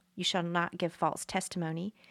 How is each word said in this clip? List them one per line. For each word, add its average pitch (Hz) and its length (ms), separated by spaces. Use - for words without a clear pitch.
You 185 100
shall 180 180
not 175 340
give 170 160
false - 320
testimony. 175 720